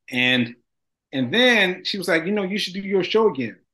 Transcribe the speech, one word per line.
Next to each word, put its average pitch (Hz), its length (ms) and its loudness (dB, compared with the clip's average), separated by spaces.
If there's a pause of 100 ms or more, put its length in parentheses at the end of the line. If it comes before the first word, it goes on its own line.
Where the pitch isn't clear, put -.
(100)
And, 123 440 0 (580)
and 131 220 -2
then 214 500 2
she - 140 -6
was 190 100 -6
like, 160 180 0
"You 202 60 -2
know, 208 120 0
you 196 140 -4
should 180 160 -6
do 196 80 -8
your 196 220 0
show 220 260 2
again." 127 280 -6 (160)